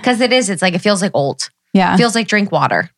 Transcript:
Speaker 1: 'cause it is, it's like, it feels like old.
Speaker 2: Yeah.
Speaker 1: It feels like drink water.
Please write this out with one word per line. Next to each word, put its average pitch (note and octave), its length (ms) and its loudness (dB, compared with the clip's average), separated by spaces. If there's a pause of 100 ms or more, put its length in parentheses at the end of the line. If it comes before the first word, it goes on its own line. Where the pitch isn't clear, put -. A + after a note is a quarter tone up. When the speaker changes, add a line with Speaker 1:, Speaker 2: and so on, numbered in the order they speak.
Speaker 1:
'cause B3 180 0
it A#3+ 120 0
is, G3+ 160 -6
it's F#3+ 140 -4
like, F3+ 120 0
it F3+ 60 -4
feels G3+ 220 0
like G3+ 100 -2
old. - 380 -4 (240)
Speaker 2:
Yeah. F#3 200 4
Speaker 1:
It F#3+ 40 4
feels A#3 160 2
like A3+ 120 0
drink G3+ 240 0
water. C#3+ 460 0